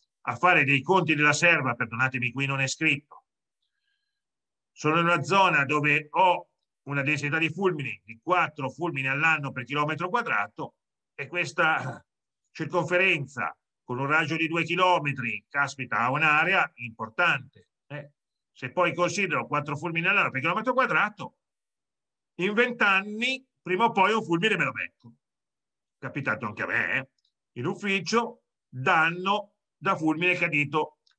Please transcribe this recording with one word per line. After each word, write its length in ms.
a 120
fare 300
dei 180
conti 320
della 180
serva, 420
perdonatemi, 580
qui 140
non 120
è 80
scritto, 600
sono 260
in 60
una 180
zona 420
dove 460
ho 380
una 140
densità 360
di 120
fulmini 540
di 160
quattro 480
fulmini 380
all'anno 460
per 100
chilometro 460
quadrato, 680
e 140
questa 760
circonferenza 1080
con 120
un 60
raggio 300
di 120
due 160
chilometri 840
caspita, 520
ha 100
un'area 640
importante, 960
eh. 260
Se 180
poi 220
considero 540
quattro 320
fulmini 280
all'anno 240
per 120
chilometro 320
quadrato, 600
in 120
vent'anni 880
prima 240
o 40
poi 220
un 100
fulmine 360
me 60
lo 80
becco. 420
Capitato 480
anche 200
a 20
me, 320
eh. 100
In 120
ufficio, 800
danno 840
da 220
fulmine 400
cadito 600